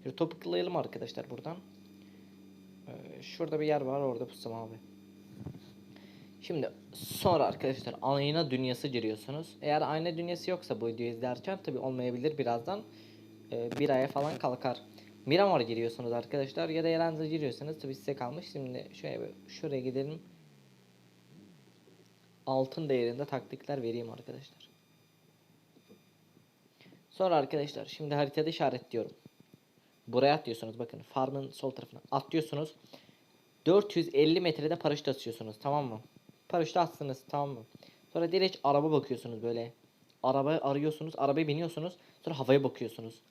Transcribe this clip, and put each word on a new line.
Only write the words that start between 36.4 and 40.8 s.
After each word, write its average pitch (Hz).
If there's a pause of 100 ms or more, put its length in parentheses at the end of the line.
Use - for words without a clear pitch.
Paraşüt 170
attınız, 156
tamam 143
mı? 117 (480)
Sonra 170
direkt 185
araba 143
bakıyorsunuz 120
böyle. 117 (500)
Araba 135 (120)
arıyorsunuz, 151